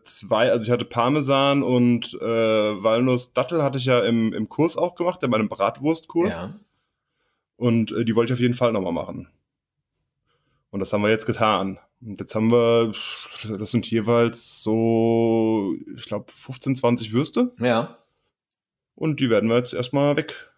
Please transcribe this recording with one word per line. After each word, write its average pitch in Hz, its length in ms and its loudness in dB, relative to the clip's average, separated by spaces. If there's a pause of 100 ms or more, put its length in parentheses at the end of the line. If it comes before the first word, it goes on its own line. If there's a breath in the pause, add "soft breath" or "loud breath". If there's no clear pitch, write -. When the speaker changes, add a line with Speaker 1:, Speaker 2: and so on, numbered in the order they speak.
Speaker 1:
zwei, 110 480 0
also 113 120 0
ich 117 60 -2
hatte 120 140 0
Parmesan 139 800 0
und, 120 500 2
äh, - 100 -10
Walnuss-Dattel 113 1400 0
hatte 135 140 -2
ich 123 60 -4
ja 127 160 4
im, 113 320 2
im 107 160 -4
Kurs 160 280 0
auch 175 180 -2
gemacht, 175 300 -2
in 123 60 0
meinem 110 180 2
Bratwurstkurs. 156 800 -2
Speaker 2:
Ja. 87 240 -8 (1040)
Speaker 1:
Und, 117 340 2
äh, 117 140 -2
die 110 100 0
wollte 117 180 2
ich 123 60 0
auf - 20 -4
jeden 120 140 2
Fall 120 180 0
nochmal 92 200 -2
machen. 85 360 -6 (1400)
Und 98 100 -6
das 95 120 -6
haben 104 100 0
wir 104 80 4
jetzt 110 160 0
getan. 98 540 0 (200)
Und 107 200 -12
jetzt - 160 -10
haben 113 160 2
wir, 117 400 4 (680 loud breath)
das 104 140 -8
sind 107 180 -2
jeweils 117 720 0
so, 113 1120 2 (220)
ich - 80 -16
glaub, - 260 -10
fünfzehn, - 460 -6
zwanzig 120 360 0
Würste. 233 460 0
Speaker 2:
Ja. 120 400 0 (960)
Speaker 1:
Und 160 240 -2
die 127 120 2
werden 107 180 4
wir 117 80 2
jetzt 123 180 -2
erstmal 143 420 0
weg, - 420 -6